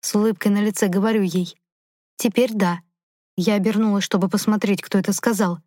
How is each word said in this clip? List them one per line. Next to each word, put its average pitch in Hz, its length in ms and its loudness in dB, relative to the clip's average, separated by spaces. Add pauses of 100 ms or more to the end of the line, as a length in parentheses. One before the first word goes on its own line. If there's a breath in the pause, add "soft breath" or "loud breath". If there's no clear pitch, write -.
С - 140 -8
улыбкой 208 380 2
на 202 80 0
лице 208 280 0
говорю 202 340 0
ей. 180 340 -2 (600)
«Теперь 233 360 0
да». 180 280 0 (560)
Я 180 180 2
обернулась, 202 500 0
чтобы 190 240 0
посмотреть, 202 540 0
кто - 160 -2
это 190 140 0
сказал. 190 540 -2